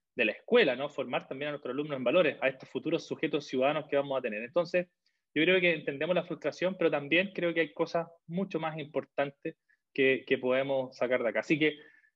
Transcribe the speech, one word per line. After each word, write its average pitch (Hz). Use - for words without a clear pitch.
de 120
la 104
escuela, 202
¿no? 139
Formar 143
también 143
a 147
nuestros 131
alumnos 147
en 131
valores, 143
a 127
estos -
futuros -
sujetos 151
ciudadanos 143
que 143
vamos 139
a -
tener. 110
Entonces, 170
yo 147
creo 185
que 175
entendemos 151
la 165
frustración, 170
pero 165
también 151
creo 170
que 165
hay 160
cosas 165
mucho 180
más 160
importantes 147
que, 131
que 127
podemos 131
sacar 123
de 117
acá. 110
Así 151
que, 151